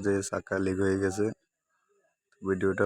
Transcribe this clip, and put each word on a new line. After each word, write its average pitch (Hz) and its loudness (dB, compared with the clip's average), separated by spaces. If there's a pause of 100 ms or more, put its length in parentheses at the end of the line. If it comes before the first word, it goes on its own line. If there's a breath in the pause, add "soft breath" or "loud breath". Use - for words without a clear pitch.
যে 101 2 (160)
চাকা 95 -4 (100)
লিক 95 0
হয়ে 95 2
গেছে, 98 0 (1160)
ভিডিওটা 95 0